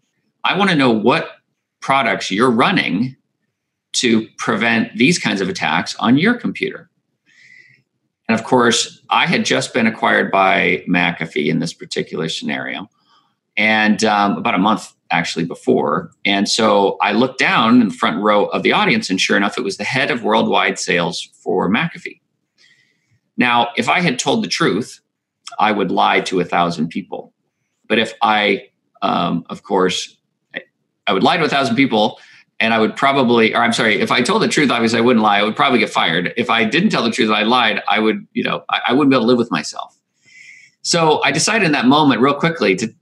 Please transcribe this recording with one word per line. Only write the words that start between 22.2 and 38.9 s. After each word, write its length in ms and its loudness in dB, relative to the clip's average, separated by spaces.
Now, 380 0
if 120 -2
I 120 2
had 180 -2
told 260 -2
the 40 -6
truth, 520 -2
I 140 2
would 180 -2
lie 320 2
to 180 -2
a 40 0
thousand 440 -2
people. 440 -12
But 100 0
if 220 -2
I, 480 0
um, 480 -2
of 140 -14
course, 560 -2
I 80 0
would 80 0
lie 160 2
to 60 -2
a 40 0
thousand 280 -2
people, 420 2
and 140 0
I 40 2
would 180 0
probably, 580 2
or 80 2
I'm 100 2
sorry, 280 0
if 100 -2
I 120 2
told 200 0
the 60 0
truth, 220 0
obviously 280 0
I 40 2
wouldn't 200 4
lie. 160 4
I 60 2
would 120 -2
probably 220 2
get 120 0
fired. 460 -2
If 140 -2
I 140 2
didn't 260 0
tell 120 0
the 80 0
truth, 200 0
I 120 2
lied, 460 2
I 120 0
would, 320 0
you 100 -4
know, 260 -6
I, 200 -2
I 40 0